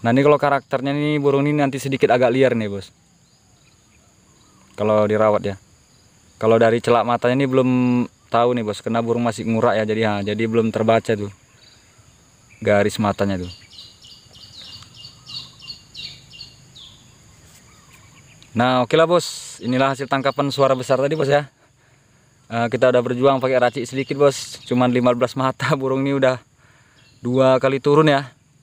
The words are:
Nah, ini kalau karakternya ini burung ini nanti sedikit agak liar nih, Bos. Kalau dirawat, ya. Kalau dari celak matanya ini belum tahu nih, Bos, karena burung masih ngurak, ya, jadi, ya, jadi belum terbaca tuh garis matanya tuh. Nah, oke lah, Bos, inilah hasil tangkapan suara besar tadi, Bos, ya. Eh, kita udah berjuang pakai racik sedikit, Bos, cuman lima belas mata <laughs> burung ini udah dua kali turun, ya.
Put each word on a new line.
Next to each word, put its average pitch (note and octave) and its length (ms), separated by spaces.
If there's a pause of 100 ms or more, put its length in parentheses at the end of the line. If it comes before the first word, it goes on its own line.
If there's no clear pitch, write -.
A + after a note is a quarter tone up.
Nah, A#2 80
ini B2+ 80
kalau D3 160
karakternya C#3 560
ini D3 240
burung C#3 320
ini D3 80
nanti C#3 240
sedikit C3+ 320
agak B2 240
liar C3 240
nih, G#2+ 80
Bos. G2 240 (1800)
Kalau G#2+ 320
dirawat, G#2+ 400
ya. G2 80 (800)
Kalau A2+ 240
dari A2+ 240
celak A#2 240
matanya A#2+ 320
ini C#3 80
belum B2+ 220 (580)
tahu A#2+ 240
nih, A#2 160
Bos, G#2 160
karena A#2 160
burung A#2 240
masih A2+ 240
ngurak, A2+ 320
ya, A2 80
jadi, G#2+ 160
ya, G#2+ 100 (220)
jadi A2 80
belum A2+ 320
terbaca A2 400
tuh G2+ 160 (1300)
garis G#2 400
matanya G2 480
tuh. F2+ 60 (4000)
Nah, B2+ 240
oke D#3 160
lah, E3 80
Bos, - 560
inilah C3 320
hasil C3 160
tangkapan C#3 400
suara C3+ 240
besar B2+ 240
tadi, C#3+ 160
Bos, C#3+ 160
ya. C#3+ 160 (1040)
Eh, A#2 160
kita B2+ 240
udah B2 80
berjuang B2+ 400
pakai B2+ 320
racik A#2 160
sedikit, C#3 320
Bos, - 480
cuman B2 240
lima B2 240
belas B2 240
mata C3 360
<laughs> C#3 40
burung C3+ 240
ini C#3 160
udah B2+ 240 (800)
dua C3 400
kali C3+ 160
turun, D3 320
ya. C#3 240 (280)